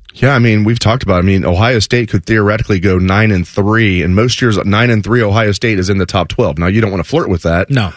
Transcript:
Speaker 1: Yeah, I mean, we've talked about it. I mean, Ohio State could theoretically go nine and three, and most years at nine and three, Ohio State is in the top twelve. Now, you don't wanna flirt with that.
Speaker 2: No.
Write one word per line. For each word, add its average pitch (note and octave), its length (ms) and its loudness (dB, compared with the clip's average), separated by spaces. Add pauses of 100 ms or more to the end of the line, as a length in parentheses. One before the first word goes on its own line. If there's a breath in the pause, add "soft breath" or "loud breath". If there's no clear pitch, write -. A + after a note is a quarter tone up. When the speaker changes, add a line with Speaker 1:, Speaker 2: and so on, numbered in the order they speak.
(160)
Speaker 1:
Yeah, C3+ 180 2
I B2 60 2
mean, G#2+ 260 2
we've A#2 140 0
talked A#2 240 0
about F#2+ 140 0
it. - 20 0
I - 20 0
mean, F#2+ 240 2
Ohio G#2+ 340 2
State A#2+ 300 -2
could F#2+ 160 -2
theoretically G#2+ 560 0
go F#2 160 2
nine G2 340 2
and F2 160 0
three, G#2 540 0
and F2 120 0
most A#2 280 0
years A2+ 160 0
at - 80 -2
nine G#2+ 240 2
and G#2+ 140 0
three, A#2 180 0
Ohio G#2 320 0
State A2 260 -2
is F2+ 100 -2
in G2 100 0
the F2+ 60 0
top F2 220 -2
twelve. E2 300 -2
Now, E2+ 100 -2
you G#2 140 2
don't G#2 100 0
wanna F#2+ 120 -4
flirt D#3+ 260 -2
with F2+ 140 -2
that. F2 260 0
Speaker 2:
No. A2 280 -2